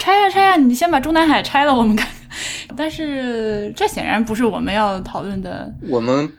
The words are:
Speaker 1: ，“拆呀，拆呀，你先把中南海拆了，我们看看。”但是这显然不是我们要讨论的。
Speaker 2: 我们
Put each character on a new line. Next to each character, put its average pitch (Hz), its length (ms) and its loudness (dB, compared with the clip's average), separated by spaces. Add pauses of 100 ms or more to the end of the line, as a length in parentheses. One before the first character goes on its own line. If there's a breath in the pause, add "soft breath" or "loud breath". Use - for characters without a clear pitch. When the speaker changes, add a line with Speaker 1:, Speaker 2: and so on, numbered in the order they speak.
Speaker 1:
，“拆 392 180 4
呀， 403 100 4
拆 381 120 2
呀， 381 160 6
你 247 160 6
先 339 160 0
把 302 100 2
中 302 140 -2
南 320 140 4
海 226 160 4
拆 277 200 0
了， 285 120 4
我 233 80 4
们 214 120 2
看 233 120 -2
看。” - 80 -14 (600 loud breath)
但 311 160 -4
是 233 840 -4
这 403 100 0
显 - 180 -6
然 208 200 0
不 220 100 -4
是 247 80 0
我 180 160 0
们 180 140 -4
要 202 280 0
讨 - 220 -8
论 196 180 -6
的。 - 320 -10 (140)
Speaker 2:
我 123 140 0
们 135 260 0 (100)